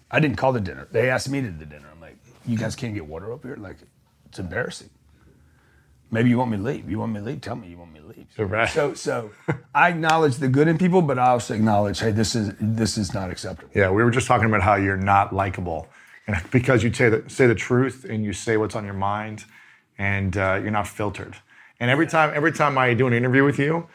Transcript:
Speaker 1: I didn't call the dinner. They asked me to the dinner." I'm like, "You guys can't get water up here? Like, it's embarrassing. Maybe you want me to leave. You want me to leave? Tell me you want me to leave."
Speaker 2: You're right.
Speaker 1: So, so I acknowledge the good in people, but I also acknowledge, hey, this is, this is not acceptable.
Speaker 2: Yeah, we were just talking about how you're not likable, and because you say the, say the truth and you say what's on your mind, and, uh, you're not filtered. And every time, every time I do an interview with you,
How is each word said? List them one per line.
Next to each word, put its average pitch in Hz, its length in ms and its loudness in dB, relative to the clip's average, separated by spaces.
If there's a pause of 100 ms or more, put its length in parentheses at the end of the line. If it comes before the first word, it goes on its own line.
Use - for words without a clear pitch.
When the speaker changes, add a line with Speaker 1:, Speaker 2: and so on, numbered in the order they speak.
(100)
Speaker 1:
I 143 100 2
didn't 139 160 0
call 131 160 0
the 120 80 -2
dinner. 69 320 -10
They 117 160 0
asked 127 220 -4
me 139 100 -4
to 120 100 -6
the 80 140 -14
dinner." 73 260 -20
I'm 80 120 -20
like, 78 160 -20 (260)
"You 117 140 -2
guys 107 180 -6
can't 117 160 -8
get 90 140 -10
water 85 260 -12
up 127 120 -14
here? 127 120 -14
Like, 95 220 -16 (480)
it's - 120 -20
embarrassing. - 520 -8 (1200)
Maybe 113 180 2
you 120 80 4
want 123 140 -2
me 107 80 -4
to 95 40 -6
leave. - 280 -8
You 110 80 -6
want 110 140 -6
me 107 80 -10
to 101 40 -12
leave? 135 160 -10
Tell 113 160 -10
me 87 120 -16
you 87 100 -18
want 87 160 -20
me 78 60 -20
to 76 60 -20
leave." - 200 -20 (100)
Speaker 2:
You're 110 100 -2
right. 107 220 0
Speaker 1:
So, 147 240 -2
so 123 380 -6 (440)
I 160 140 6
acknowledge 160 480 2
the 135 120 -2
good 139 200 4
in 165 80 4
people, 180 240 4
but 139 180 0
I 127 100 4
also 123 260 0
acknowledge, 104 460 2
hey, 113 100 0
this 107 240 0
is, 107 260 -2
this 110 380 0
is 98 160 -4
not 95 160 -6
acceptable. - 440 -12
Speaker 2:
Yeah, 95 160 2
we 104 140 4
were 120 60 4
just 123 160 0
talking 113 200 4
about 107 160 2
how 101 120 6
you're 98 240 0
not 98 360 4
likable, 90 540 -4 (380)
and 104 100 -2 (140)
because 123 340 4
you 120 80 0
say 123 160 4
the, - 200 0
say - 180 4
the 117 80 6
truth 127 540 -2
and 110 160 -4
you 101 100 -4
say 110 240 0
what's 107 180 -2
on 107 80 -6
your 101 100 -8
mind, 104 500 -6 (520)
and, 98 400 0
uh, 95 240 2
you're 107 100 -4
not 104 180 -2
filtered. - 480 -8 (440)
And 120 100 0
every 151 160 2
time, 156 280 2
every 151 180 2
time 143 260 0
I 127 160 4
do 123 120 2
an 123 60 2
interview 127 320 4
with 139 140 2
you, 160 360 -2